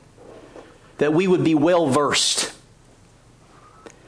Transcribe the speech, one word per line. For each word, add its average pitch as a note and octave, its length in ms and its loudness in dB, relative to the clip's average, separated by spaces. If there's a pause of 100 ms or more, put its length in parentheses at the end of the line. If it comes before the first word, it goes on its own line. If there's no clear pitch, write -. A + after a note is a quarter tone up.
(1000)
that D3 140 0
we F3 140 0
would F3+ 160 2
be D#3+ 140 2
well E3 320 2
versed - 640 -2 (1600)